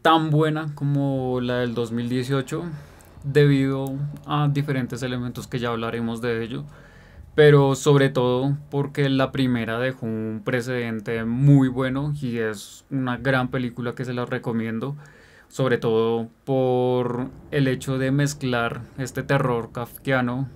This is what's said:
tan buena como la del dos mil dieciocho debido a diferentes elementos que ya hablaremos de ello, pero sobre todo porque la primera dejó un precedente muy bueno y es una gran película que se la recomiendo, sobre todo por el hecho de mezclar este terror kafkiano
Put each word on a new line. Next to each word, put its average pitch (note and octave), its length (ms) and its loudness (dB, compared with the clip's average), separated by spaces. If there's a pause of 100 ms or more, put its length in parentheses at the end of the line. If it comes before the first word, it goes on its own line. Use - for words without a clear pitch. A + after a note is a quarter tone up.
tan D#3+ 300 4
buena D3+ 440 0
como C#3 640 -2
la B2 180 -2
del A#2+ 160 -2
dos A#2 160 -2
mil A#2+ 180 -4
dieciocho C3+ 540 -2 (600)
debido C3+ 720 4 (320)
a D3 260 0
diferentes C3 520 -2
elementos B2 440 -6
que C3 120 -6
ya A#2+ 100 -2
hablaremos A#2 520 -4
de A#2 220 -2
ello, B2+ 200 -8 (720)
pero C#3+ 400 8
sobre C#3 340 6
todo C3 480 2 (140)
porque C#3+ 380 -2
la C3+ 220 2
primera A#2 480 0
dejó B2+ 280 -4
un A2 360 -6
precedente A#2 800 -4
muy C3+ 440 6
bueno C3 520 -4
y A#2+ 200 -4
es G#2+ 500 -8
una B2+ 280 -4
gran B2+ 320 0
película A#2+ 440 -4
que C3 120 -8
se B2 80 -6
la B2 120 -4
recomiendo, A#2 720 -4 (520)
sobre B2 280 0
todo A2+ 520 0 (160)
por B2+ 840 0 (220)
el C#3+ 160 2
hecho C3 320 -2
de C3 120 0
mezclar B2+ 680 -2 (160)
este C3 240 -6
terror B2+ 500 0
kafkiano B2 840 -4